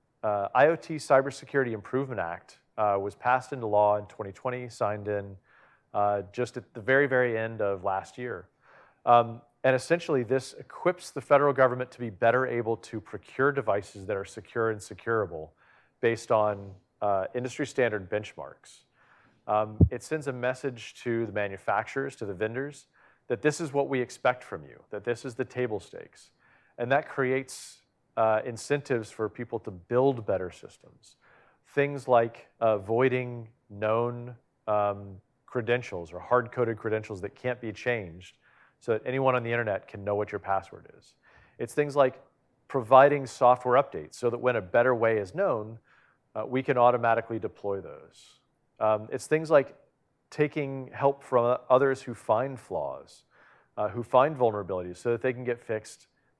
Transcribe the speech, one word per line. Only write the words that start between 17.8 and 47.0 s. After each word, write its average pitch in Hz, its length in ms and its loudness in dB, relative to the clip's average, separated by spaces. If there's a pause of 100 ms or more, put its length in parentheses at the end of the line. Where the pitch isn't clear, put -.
benchmarks. - 720 -10 (640)
Um, 107 300 0 (140)
it 123 120 -8
sends 151 240 -6
a 135 60 -6
message 123 720 -6
to 117 240 -2
the 117 60 -10
manufacturers, 104 840 -4
to 110 100 -10
the 98 80 -6
vendors, 117 520 -6 (420)
that 117 140 -4
this 151 180 0
is 151 120 -6
what 139 160 0
we 135 120 -2
expect 127 420 -2
from 80 220 -12
you, 64 160 -20 (100)
that 104 140 -10
this 120 200 -4
is 120 120 -10
the 131 80 -4
table 113 340 -4
stakes. - 520 -18 (460)
And 120 140 -4
that 143 180 2
creates, - 760 -4 (340)
uh, 110 280 2
incentives 123 680 -4
for 110 160 -4
people 117 320 -8
to - 100 -12
build 120 560 0
better 92 240 -2
systems. - 680 -20 (520)
Things 143 400 -2
like 117 400 2 (120)
avoiding 117 880 0 (220)
known, 120 640 -2 (320)
um, 101 520 -2 (280)
credentials 110 680 -4
or 87 60 -12
hard-coded 117 600 0
credentials 107 420 -4
that 98 160 -10
can't 123 240 -6
be 110 120 -8
changed 92 640 -8 (420)
so 120 120 -2
that 110 140 0
anyone 131 300 2
on 120 80 -2
the 117 60 -6
internet 113 360 -2
can 101 160 -14
know 101 140 -2
what 104 160 -2
your 101 80 -6
password 95 480 -6 (100)
is. - 160 -20 (440)
It's 120 140 -8
things 147 220 -2
like 131 260 4 (460)
providing 135 600 6
software 123 540 4
updates 78 360 -6
so 120 120 -2
that 117 100 -2
when 120 180 0
a 110 40 0
better 120 320 2
way 113 260 2
is 98 180 -6
known, 117 420 -4 (560)
uh, 110 100 -6
we 131 200 -2
can 131 120 2
automatically 117 640 4